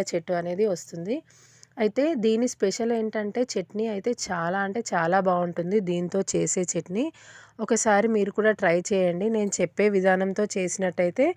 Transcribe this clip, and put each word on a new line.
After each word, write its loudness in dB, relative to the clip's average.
చెట్టు -4
అనేది -2
వస్తుంది. -6
అయితే 0
దీని 2
స్పెషల్ -2
ఏంటంటే -2
చట్నీ -4
అయితే -2
చాలా -4
అంటే -2
చాలా 2
బాగుంటుంది 0
దీంతో -2
చేసే 0
చట్నీ. -4
ఒకసారి 2
మీరు 2
కూడా 2
ట్రై 2
చేయండి. 0
నేను 0
చెప్పే 2
విధానంతో 2
చేసినట్టయితే, 0